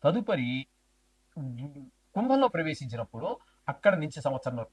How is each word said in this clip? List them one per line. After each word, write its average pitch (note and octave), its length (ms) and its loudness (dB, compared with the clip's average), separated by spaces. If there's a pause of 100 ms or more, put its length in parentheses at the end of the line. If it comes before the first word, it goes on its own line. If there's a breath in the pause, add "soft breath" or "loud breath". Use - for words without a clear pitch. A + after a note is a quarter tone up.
తదుపరి C#3+ 640 2 (1500)
కుంభంలో C4 320 4
ప్రవేశించినప్పుడు C#3+ 920 -4 (320 soft breath)
అక్కడ F#3 260 4
నుంచి D3+ 260 -4
సంవత్సరంన్నర C3 520 -2